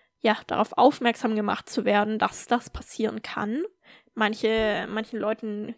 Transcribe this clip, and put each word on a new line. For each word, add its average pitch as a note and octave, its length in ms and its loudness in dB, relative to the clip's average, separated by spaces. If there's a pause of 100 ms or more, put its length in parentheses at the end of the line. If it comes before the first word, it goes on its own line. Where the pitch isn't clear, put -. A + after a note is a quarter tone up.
(200)
ja, G#3+ 260 4
darauf - 320 0
aufmerksam A#3+ 560 4
gemacht G#3 340 -2
zu - 160 -2
werden, G#3 340 2
dass - 280 -2
das - 240 0
passieren - 520 -6
kann. A3+ 420 -4 (500)
Manche, A3 760 0
manchen A3 300 -6
Leuten G#3+ 600 -4